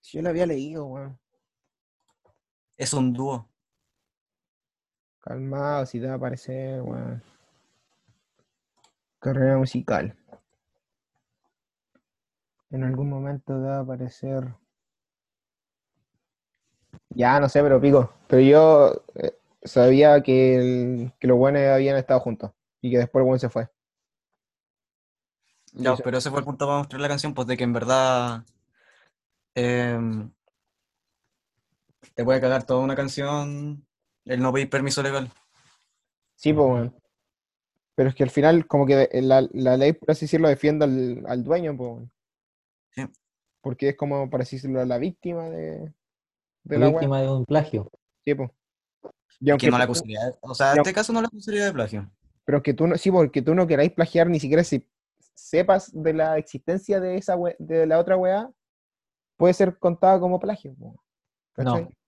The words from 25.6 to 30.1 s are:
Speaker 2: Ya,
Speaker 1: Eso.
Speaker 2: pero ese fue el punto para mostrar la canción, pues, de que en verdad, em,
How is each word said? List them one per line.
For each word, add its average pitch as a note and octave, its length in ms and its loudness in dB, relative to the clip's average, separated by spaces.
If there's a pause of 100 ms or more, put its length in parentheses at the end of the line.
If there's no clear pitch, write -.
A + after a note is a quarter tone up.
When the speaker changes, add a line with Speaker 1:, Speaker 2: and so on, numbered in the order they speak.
Speaker 2:
Ya, B2+ 200 0
Speaker 1:
Eso. B2+ 100 -4
Speaker 2:
pero B2+ 140 -2
ese B2+ 120 -4
fue C#3 100 -4
el C#3 60 -8
punto C#3+ 200 -6
para C#3+ 140 0
mostrar C#3+ 220 -8
la D3 60 -4
canción, C#3+ 260 -4
pues, B2 140 -6
de B2+ 100 -2
que B2+ 60 -4
en A#2+ 100 -2
verdad, B2 720 0 (1120)
em, A#2+ 760 -4 (1800)